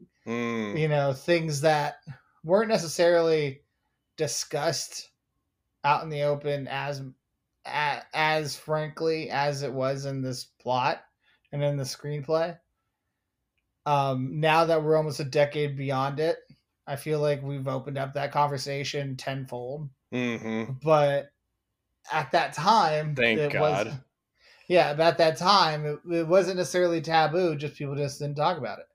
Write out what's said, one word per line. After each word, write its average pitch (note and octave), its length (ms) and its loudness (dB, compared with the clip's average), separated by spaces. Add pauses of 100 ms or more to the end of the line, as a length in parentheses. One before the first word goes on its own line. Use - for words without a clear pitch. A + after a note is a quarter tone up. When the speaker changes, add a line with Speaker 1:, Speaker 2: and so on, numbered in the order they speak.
(280)
Speaker 1:
Mm. A2+ 520 -4
Speaker 2:
you D#3 100 0
know, C#3+ 260 0
things D#3+ 480 0
that D3+ 400 0 (420)
weren't G3+ 240 2
necessarily E3 920 2 (540)
discussed - 960 -4 (760)
out C#3+ 180 4
in D#3+ 80 -10
the D3 140 -2
open C#3+ 440 -2
as, C#3 320 -6 (640)
a-, C#3 380 -2 (100)
as D#3 440 0
frankly D#3 720 -4
as C#3+ 320 -2
it C3 100 -4
was C3+ 320 -4
in C#3 160 -6
this C3 240 -6
plot B2+ 580 -2 (500)
and C#3+ 120 -4
in C#3+ 140 0
the C3+ 60 -4
screenplay. D3+ 760 -4 (1300)
Um, C#3 540 0
now D#3 260 6
that D#3+ 180 4
we're D#3 120 4
almost D#3 240 -2
a D#3 40 -4
decade C#3+ 520 0
beyond C3+ 440 -2
it, D#3+ 180 0 (480)
I C#3+ 100 -6
feel D3+ 240 -2
like D3 220 0
we've C#3 260 -6
opened C3+ 300 -6
up C3+ 160 -6
that C#3 180 -4
conversation C#3+ 840 -2
tenfold. C3+ 720 -8 (240)
Speaker 1:
Mm-hmm. A2+ 600 -4 (100)
Speaker 2:
But C#3+ 480 4 (840)
at D3 200 -2
that D#3+ 200 2
time, D#3 640 2
Speaker 1:
Thank A#2 240 2
Speaker 2:
it D3 200 0
was, F#2 260 2
Speaker 1:
God. A#2+ 200 -8 (640)
Speaker 2:
yeah, D#3+ 260 4
but D#3+ 120 2
at E3 120 4
that D#3+ 180 4
time, E3 500 4
it, D3 140 -6 (180)
it E3 100 0
wasn't F#3 300 4
necessarily F3 420 2
taboo, D#3+ 560 2
just C#3+ 200 -8
people C#3+ 180 -6
just C#3 240 -4
didn't C#3+ 180 -6
talk D#3+ 220 0
about G#2+ 220 -8
it. - 140 -20